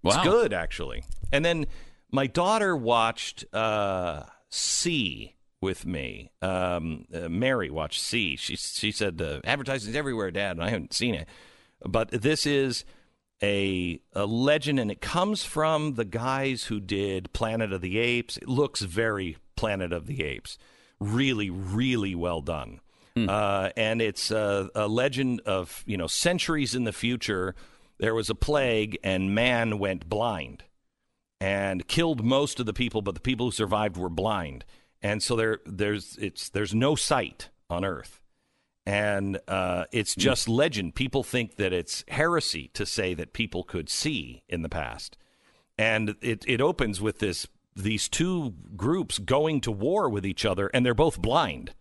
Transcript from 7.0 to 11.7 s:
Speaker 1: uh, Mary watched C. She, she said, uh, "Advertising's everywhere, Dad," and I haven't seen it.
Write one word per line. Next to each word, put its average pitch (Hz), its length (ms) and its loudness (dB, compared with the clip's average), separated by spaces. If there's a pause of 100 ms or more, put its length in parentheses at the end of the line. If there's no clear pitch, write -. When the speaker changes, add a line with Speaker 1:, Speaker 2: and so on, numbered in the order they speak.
Speaker 1:
uh, 85 140 -6
Mary 104 420 0
watched 78 320 -4
C. 98 360 -2
She, - 180 -6
she - 380 -2
said, 90 280 -2
uh, 73 220 -4
"Advertising's 135 520 -2
everywhere, 120 360 -2
Dad," 98 200 -2
and 82 120 -4
I 98 60 0
haven't 104 240 -4
seen 113 220 0
it. 78 120 -8 (580)